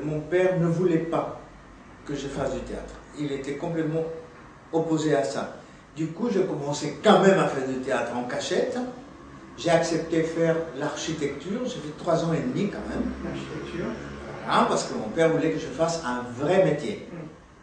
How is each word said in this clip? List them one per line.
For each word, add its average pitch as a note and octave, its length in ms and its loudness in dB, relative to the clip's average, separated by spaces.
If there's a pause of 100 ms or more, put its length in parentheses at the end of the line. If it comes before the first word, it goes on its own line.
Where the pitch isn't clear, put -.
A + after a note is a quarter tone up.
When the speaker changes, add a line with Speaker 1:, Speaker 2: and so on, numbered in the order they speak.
Speaker 1:
Mon D3+ 160 -2
père F3+ 400 4
ne E3+ 80 4
voulait E3 320 4
pas - 400 -2 (680)
que D3 80 -6
je C3+ 140 -6
fasse B2+ 260 -2
du A#2 60 -4
théâtre. - 340 -8 (240)
Il C#3 140 -2
était C#3 240 -4
complètement D#3+ 480 -2 (680)
opposé D#3 440 2
à A2+ 80 4
ça. A2 320 -4 (400)
Du D#3 120 -2
coup, A#3+ 220 -2
je F#3+ 120 2
commençais D3 600 -2
quand F#3+ 200 8
même F3+ 160 8
à D3 80 4
faire C3+ 200 -2
du B2+ 120 -2
théâtre - 360 -2
en B2 100 -2
cachette. F#3 520 -2 (800)
J'ai E3 140 2
accepté E3 520 4
faire E3 320 2 (220)
l'architecture. D3+ 880 -4
J'ai - 140 -6
fait D3 180 -10
trois E3 260 2
ans D#3+ 100 2
et C#3+ 80 2
demi D#3 280 0
quand - 200 -6
même. - 220 -2 (140)
Speaker 2:
L'architecture. C#3 600 -6 (600)
Speaker 1:
Voilà, F#3 220 4
parce F#3 180 2
que C3+ 100 -6
mon A2 140 -4
père E3 220 4
voulait D3+ 200 2
que - 80 -2
je - 80 -6
fasse E3 380 0
un B2 180 -2 (180)
vrai F3+ 240 6
métier. G3+ 460 -2
Speaker 2:
Mm. F3 40 -14 (480)